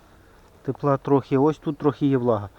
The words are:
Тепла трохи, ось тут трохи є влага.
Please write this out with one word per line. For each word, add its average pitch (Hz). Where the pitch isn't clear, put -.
Тепла 135
трохи, 139
ось 147
тут 151
трохи 143
є 135
влага. 113